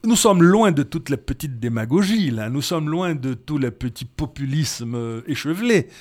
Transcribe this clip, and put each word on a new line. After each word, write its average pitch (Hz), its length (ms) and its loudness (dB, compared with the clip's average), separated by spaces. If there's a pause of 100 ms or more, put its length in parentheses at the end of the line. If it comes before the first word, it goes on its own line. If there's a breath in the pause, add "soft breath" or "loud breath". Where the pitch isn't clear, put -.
Nous 220 100 4
sommes 190 260 6
loin 196 280 6
de 147 120 0
toutes - 260 -6
les 139 80 0
petites 131 440 -8
démagogies, 139 720 0
là. 110 200 -4
Nous 139 100 -2
sommes 156 300 -4
loin 175 240 -2
de 131 180 -4
tous 147 240 -8
les 131 140 0
petits 120 340 -8
populismes, 131 920 -6
euh, 117 300 -6
échevelés. 170 640 0 (120)